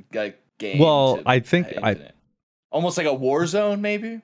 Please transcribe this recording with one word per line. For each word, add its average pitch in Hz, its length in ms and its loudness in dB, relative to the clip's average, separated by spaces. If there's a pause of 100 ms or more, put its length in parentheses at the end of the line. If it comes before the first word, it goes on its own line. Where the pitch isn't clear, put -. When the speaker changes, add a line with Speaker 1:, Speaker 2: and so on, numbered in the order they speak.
(140)
Speaker 1:
like, 104 260 -6 (180)
game 107 220 -4
Speaker 2:
Well, 143 380 4
Speaker 1:
to - 80 -8
Speaker 2:
I 127 140 4
think 175 280 0 (140)
I 107 100 2
Speaker 1:
Infinite. 73 240 -8 (560)
Almost 170 280 -2
like 160 80 0
a 147 40 2
Warzone, 170 680 0
maybe? 208 440 -6